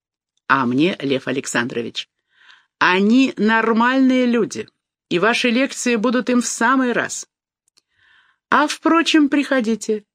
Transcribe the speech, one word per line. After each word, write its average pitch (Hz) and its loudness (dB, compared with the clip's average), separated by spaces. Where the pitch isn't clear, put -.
А 131 2
мне, 139 0
Лев 135 -4
Александрович: 123 -6
«Они 202 4
нормальные 240 2
люди, 202 -2
и 170 0
ваши 226 0
лекции 247 -2
будут 240 -2
им 247 2
в 233 -2
самый 247 0
раз. - -6
А, 285 2
впрочем, 320 2
приходите, 226 -2